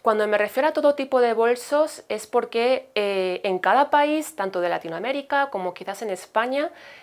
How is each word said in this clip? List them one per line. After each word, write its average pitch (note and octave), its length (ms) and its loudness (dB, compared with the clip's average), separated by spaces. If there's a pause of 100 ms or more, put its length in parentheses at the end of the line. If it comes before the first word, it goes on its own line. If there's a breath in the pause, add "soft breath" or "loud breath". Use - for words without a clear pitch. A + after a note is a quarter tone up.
cuando G#3+ 260 2
me G#3 100 4
refiero C4 300 0
a D#4 40 -2
todo C#4+ 220 4
tipo C4 260 0
de A#3+ 120 4
bolsos A#3+ 760 0
es G#3+ 200 -8
porque, A#3+ 680 0
eh, F#3+ 480 0
en F#3+ 160 0
cada B3 320 4
país, D4 460 0
tanto F#3+ 240 -4
de F3 80 0
Latinoamérica C4 840 -4
como F3+ 240 -6
quizás G3 280 -10
en A3 80 -4
España, B3+ 600 -2 (320 loud breath)